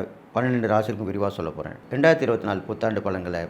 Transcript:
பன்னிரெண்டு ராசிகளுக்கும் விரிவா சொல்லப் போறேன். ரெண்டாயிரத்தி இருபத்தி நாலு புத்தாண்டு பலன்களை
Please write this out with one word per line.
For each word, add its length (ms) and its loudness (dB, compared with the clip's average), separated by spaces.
பன்னிரெண்டு 360 2
ராசிகளுக்கும் 380 2
விரிவா 200 0
சொல்லப் 280 -4
போறேன். 200 -8
ரெண்டாயிரத்தி 360 4
இருபத்தி 220 2
நாலு 200 0
புத்தாண்டு 340 0
பலன்களை 480 -2